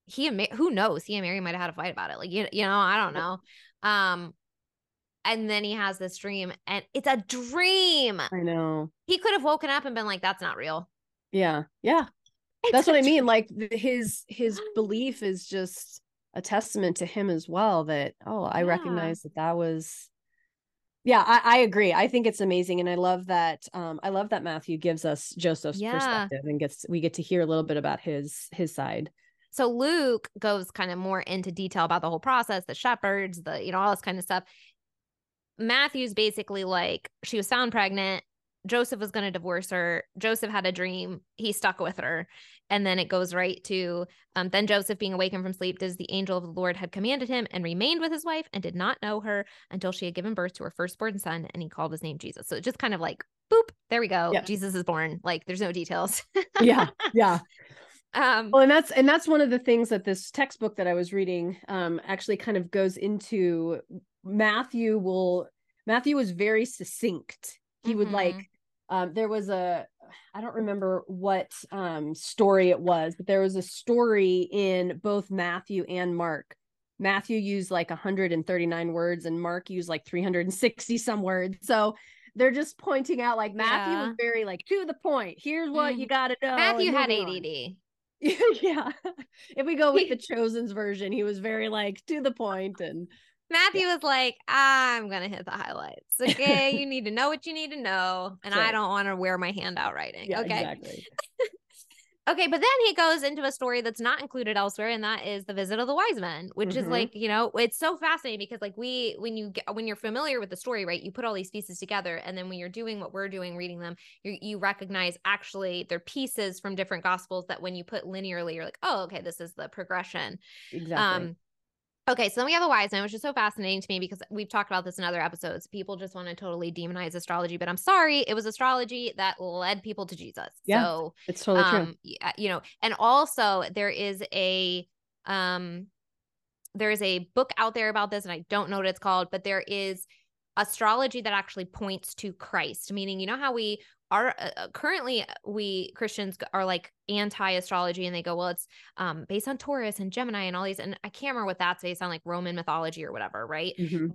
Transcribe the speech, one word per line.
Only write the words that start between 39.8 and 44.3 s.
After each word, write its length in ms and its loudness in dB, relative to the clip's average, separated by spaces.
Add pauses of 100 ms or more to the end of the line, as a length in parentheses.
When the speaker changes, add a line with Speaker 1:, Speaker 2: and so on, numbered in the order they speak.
Speaker 1:
Joseph 340 0
had 140 0
a 60 2
dream. 500 -6 (160)
He 160 -2
stuck 260 0
with 180 -4
her. 300 -4 (420)
And 160 0
then 140 2
it 80 -2
goes 260 0
right 300 -2
to, 420 -4 (300)